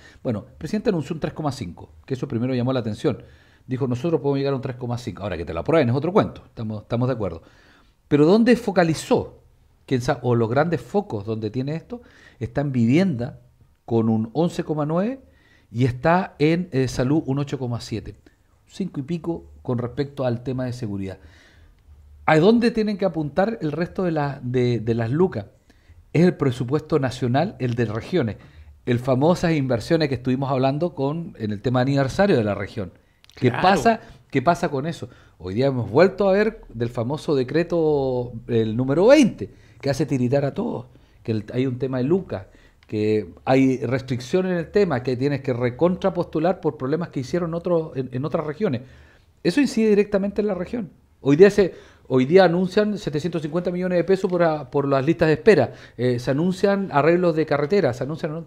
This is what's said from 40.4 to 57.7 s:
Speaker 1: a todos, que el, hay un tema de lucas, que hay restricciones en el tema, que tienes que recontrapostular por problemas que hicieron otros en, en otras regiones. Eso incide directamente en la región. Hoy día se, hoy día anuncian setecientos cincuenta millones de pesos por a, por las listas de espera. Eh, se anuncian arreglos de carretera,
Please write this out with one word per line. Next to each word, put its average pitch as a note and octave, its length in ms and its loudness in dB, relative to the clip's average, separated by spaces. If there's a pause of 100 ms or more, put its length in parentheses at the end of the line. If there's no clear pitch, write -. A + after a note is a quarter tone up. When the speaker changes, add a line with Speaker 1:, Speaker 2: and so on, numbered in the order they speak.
Speaker 1:
a C#3 80 -4
todos, F#3+ 320 -6 (380)
que A2+ 100 -4
el, G#2 180 -4
hay C3 160 -2
un B2 100 -6
tema C3 200 -4
de B2+ 80 -2
lucas, D3+ 400 -2 (420)
que G#2+ 460 -2 (100)
hay C3 420 2
restricciones C3 680 -4
en F3 60 -2
el E3 120 -8
tema, E3+ 320 0
que B2+ 140 -2
tienes C#3 240 -2
que C#3 100 -4
recontrapostular E3+ 1080 -2
por D3+ 160 -2
problemas D#3 320 -4
que D3 100 -6
hicieron E3 340 -4
otros E3+ 440 -2
en, B2+ 160 -4
en B2+ 100 -4
otras D#3 240 -4
regiones. D3+ 360 -2 (600)
Eso F3+ 160 2
incide A3 300 2
directamente G3+ 500 2
en G#3 80 0
la G#3 60 -2
región. F3+ 360 -8 (360)
Hoy C#3+ 120 6
día G3 120 12
se, G3 240 2 (340)
hoy C3 180 2
día F#3 180 8
anuncian F#3 540 2
setecientos D#3 440 -4
cincuenta E3+ 300 -4
millones F3+ 260 -2
de E3+ 60 4
pesos F#3+ 260 0
por F3+ 140 2
a, D#3 260 0
por C#3 200 0
las C3+ 160 2
listas E3 240 2
de D3+ 60 4
espera. D3+ 360 4 (260)
Eh, B2 220 0
se C3 120 -2
anuncian F#3 600 0
arreglos E3 460 4
de D#3 80 2
carretera, D3 480 2